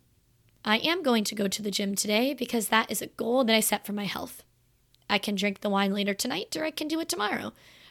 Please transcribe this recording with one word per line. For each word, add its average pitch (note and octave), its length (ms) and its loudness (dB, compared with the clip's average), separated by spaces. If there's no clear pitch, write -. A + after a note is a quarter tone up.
I G#3+ 140 4
am E4+ 240 0
going A#3 220 4
to G#3 100 -4
go G#3 140 0
to G#3 140 -4
the G#3 80 -4
gym G3 240 -2
today G#3+ 380 2
because A#3 360 -2
that A3+ 220 2
is A3 120 -4
a A#3 60 -6
goal A#3+ 360 2
that A3+ 100 6
I G#3+ 60 6
set G3+ 240 0
for G3+ 80 -8
my G3+ 140 -4
health. - 360 -8
I G#3 80 4
can G#3 160 -2
drink G3 260 -2
the G#3+ 80 -2
wine G3 240 2
later G3+ 220 0
tonight, - 420 -4
or D#4 80 -2
I D#4 60 -2
can D#4 180 -4
do D#4+ 100 0
it D#4+ 120 -4
tomorrow. F4+ 420 -4